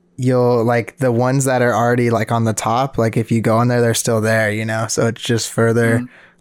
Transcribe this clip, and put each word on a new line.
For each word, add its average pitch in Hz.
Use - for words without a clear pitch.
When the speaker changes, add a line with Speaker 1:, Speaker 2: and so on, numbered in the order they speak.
Speaker 1:
you'll, 123
like, 117
the 131
ones 127
that 127
are 120
already, 120
like, 110
on 117
the 113
top, 120
like, 113
if 117
you 117
go 110
on 120
there, 123
they're 117
still 113
there, 110
you 110
know? 113
So 117
it's 110
just -
further, 117
Speaker 2:
Mm-hmm. 123